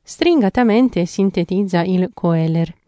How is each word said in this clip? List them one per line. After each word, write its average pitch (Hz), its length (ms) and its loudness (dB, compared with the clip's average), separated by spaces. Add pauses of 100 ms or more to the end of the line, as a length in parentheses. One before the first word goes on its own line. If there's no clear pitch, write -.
Stringatamente 247 1040 2
sintetizza 180 760 -2
il 180 320 0
Koheler 165 600 -2 (140)